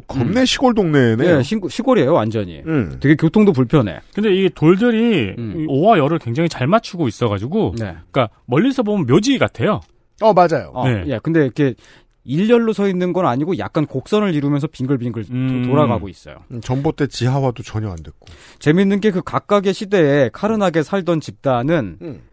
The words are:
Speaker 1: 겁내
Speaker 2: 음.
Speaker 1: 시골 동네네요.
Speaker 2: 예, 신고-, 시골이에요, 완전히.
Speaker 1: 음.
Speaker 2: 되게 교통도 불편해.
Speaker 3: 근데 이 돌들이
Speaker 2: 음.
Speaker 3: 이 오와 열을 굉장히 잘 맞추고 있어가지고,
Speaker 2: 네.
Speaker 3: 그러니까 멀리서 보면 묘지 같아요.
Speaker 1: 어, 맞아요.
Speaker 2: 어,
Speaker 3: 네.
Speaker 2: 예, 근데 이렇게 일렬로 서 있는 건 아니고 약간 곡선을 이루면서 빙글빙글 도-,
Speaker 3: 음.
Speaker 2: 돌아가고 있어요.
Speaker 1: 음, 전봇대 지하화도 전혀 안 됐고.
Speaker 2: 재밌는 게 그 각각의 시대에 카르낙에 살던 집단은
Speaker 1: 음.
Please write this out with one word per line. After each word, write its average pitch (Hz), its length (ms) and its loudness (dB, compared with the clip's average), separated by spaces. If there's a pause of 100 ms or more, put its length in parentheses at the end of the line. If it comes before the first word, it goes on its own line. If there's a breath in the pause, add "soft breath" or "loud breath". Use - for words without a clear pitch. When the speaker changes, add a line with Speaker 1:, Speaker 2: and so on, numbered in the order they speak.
Speaker 1:
겁내 180 340 0
Speaker 2:
음. 262 40 4
Speaker 1:
시골 247 280 2
동네네요. 147 680 4
Speaker 2:
예, 123 40 2
신고-, 196 260 -4
시골이에요, 226 440 2
완전히. 104 520 -2
Speaker 1:
음. 107 340 -2
Speaker 2:
되게 147 160 4
교통도 196 380 4
불편해. 123 460 0 (160)
Speaker 3:
근데 208 180 0
이 190 160 2
돌들이 196 880 2
Speaker 2:
음. 110 220 -8
Speaker 3:
이 156 80 -4
오와 165 320 4
열을 151 180 2
굉장히 147 320 -2
잘 - 160 -4
맞추고 170 420 -2
있어가지고, 117 680 -4
Speaker 2:
네. 95 180 -8 (160)
Speaker 3:
그러니까 127 180 0 (160)
멀리서 240 360 0
보면 208 240 -2
묘지 208 320 2
같아요. 131 440 -2 (400)
Speaker 1:
어, 214 120 4
맞아요. 156 400 2
Speaker 2:
어, 127 160 -2
Speaker 3:
네. 101 180 -2
Speaker 2:
예, 110 140 -4
근데 160 220 2
이렇게 135 320 0 (480 soft breath)
일렬로 220 500 2
서 202 140 -2
있는 180 260 -2
건 180 140 0
아니고 147 320 -2
약간 143 260 -2
곡선을 196 480 -2
이루면서 143 340 -2
빙글빙글 120 580 -4
도-, 120 80 -12
Speaker 3:
음. 127 340 -2
Speaker 2:
돌아가고 123 420 0
있어요. 76 280 -20 (140)
Speaker 1:
음, 120 100 -12
전봇대 139 460 -2
지하화도 127 560 -2
전혀 107 260 -8
안 87 80 -10
됐고. - 300 -20 (320 loud breath)
Speaker 2:
재밌는 190 420 2
게 214 100 2
그 175 100 -2
각각의 190 520 0
시대에 147 600 2
카르낙에 196 500 0
살던 175 380 -2
집단은 123 800 -2
Speaker 1:
음. 123 200 -14 (120)